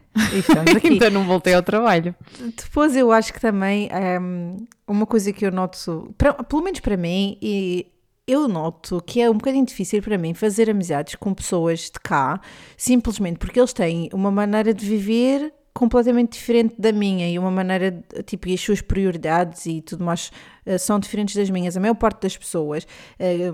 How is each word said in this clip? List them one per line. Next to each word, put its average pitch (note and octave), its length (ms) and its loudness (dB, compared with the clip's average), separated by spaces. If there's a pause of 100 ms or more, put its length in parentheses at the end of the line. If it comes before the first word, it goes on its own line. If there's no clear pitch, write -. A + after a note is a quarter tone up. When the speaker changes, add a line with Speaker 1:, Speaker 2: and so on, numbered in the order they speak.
(340)
Speaker 1:
E G3 60 2
estamos F#3 360 6
aqui. D#4 200 6
Speaker 2:
<laughs> - 0 -
Então G#3 140 6
não G3 140 2
voltei F3+ 300 2
ao F3+ 100 4
trabalho. F#3+ 500 2 (440)
Speaker 1:
Depois D4+ 360 0
eu B3 200 4
acho A3+ 200 2
que - 60 -18
também, G3+ 500 0 (320)
hum, F3+ 460 -8 (180)
uma G#3 200 0
coisa G#3 260 0
que G3+ 140 -4
eu F#3 60 0
noto, F#3 680 -6
pra-, C#4+ 160 4
pelo C#4+ 280 -2
menos F4+ 200 -6
para G#3 160 -2
mim, F#3 440 -2
e F#3+ 460 -2 (400)
eu C#4+ 200 2
noto E3+ 580 -4
que - 140 -2
é A#3 100 4
um A3+ 40 4
bocadinho C4 320 0
difícil G#3 360 -2
para G#3 160 -2
mim E3 160 -4
fazer G#3+ 360 0
amizades E3+ 460 -2
com - 180 -4
pessoas E3 480 -2
de - 220 -14
cá, D3 360 0 (380)
simplesmente G#3 600 0
porque - 200 0
eles B3 140 4
têm E3 400 -2
uma G3 180 0
maneira G#3 420 2
de G3+ 120 -6
viver A#3 680 0 (200)
completamente A#3+ 600 2
diferente A#3 440 2
da G#3+ 140 2
minha G3 380 0
e F3 100 -2
uma F#3 100 0
maneira F#3 420 0
de, - 320 -12
tipo, - 260 -10
e F#3 40 0
as F#3 80 -2
suas G3+ 200 0
prioridades E3+ 840 -2
e E3 160 -4
tudo E3+ 220 -10
mais, E3+ 260 -4 (360)
eh, F#3+ 120 0
são G#3 220 0
diferentes G3+ 360 -4
das G3+ 140 0
minhas. F3+ 260 -2
A F#3 40 -2
maior G#3+ 160 2
parte G3+ 280 0
das F#3+ 140 -4
pessoas, D3+ 480 -4 (320)
eh, F3+ 360 -2